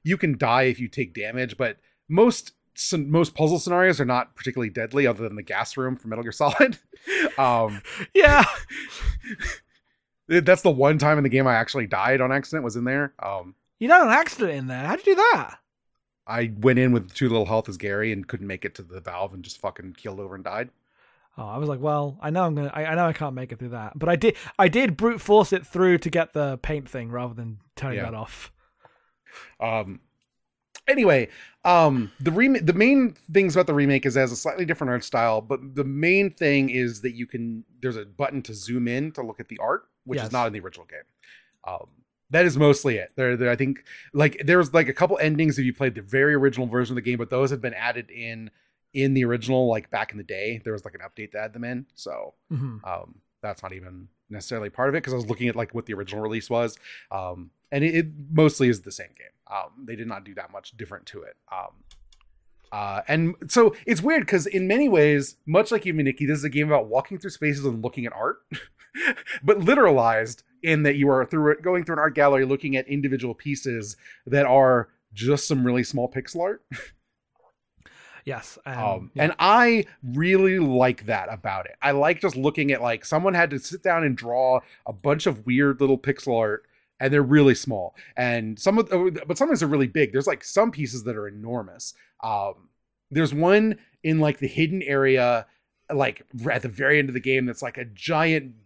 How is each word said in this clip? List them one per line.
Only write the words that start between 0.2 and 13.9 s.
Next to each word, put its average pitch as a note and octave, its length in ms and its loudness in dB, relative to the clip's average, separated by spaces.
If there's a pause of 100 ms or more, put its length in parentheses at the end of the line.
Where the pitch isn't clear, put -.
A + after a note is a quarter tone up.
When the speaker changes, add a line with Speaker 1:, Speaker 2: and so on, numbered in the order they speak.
Speaker 1:
die A#2+ 280 2
if B2+ 160 2
you A#2+ 80 -6
take G2 260 -6
damage, A2+ 420 -6
but A#2 200 -4 (320)
most G#3 460 2 (200)
sce-, D#3 320 -4
most D#3+ 280 2
puzzle D#3+ 240 2
scenarios F3+ 440 2
are - 20 -2
not B2 300 -2
particularly B2 340 -6
deadly, A#2+ 380 0
other A2+ 200 0
than G2+ 80 -10
the G#2+ 80 -12
gas - 360 -6
room C3 180 -4
from A2+ 140 -14
Metal A2 120 -6
Gear A#2 100 -10
Solid. F#3+ 500 2
<laughs> - 560 -6
Um, A2+ 420 2 (340)
Speaker 2:
Yeah. D4 360 8
Speaker 1:
<laughs> - 1800 -10
that's E3+ 340 4
the F#3 80 6
one C#3+ 280 4
time D3+ 200 4
in C#3+ 60 2
the C3 60 2
game C3 160 4
I B2 80 4
actually A#2 320 -2
died A2 340 0
on B2+ 120 0
accident, C#3 320 -4
was A2+ 120 -6
in A#2+ 80 -4
there. C3+ 280 -2 (100)
Um, F#2 320 -8 (240)
Speaker 2:
You A3+ 100 -2
died F4 140 8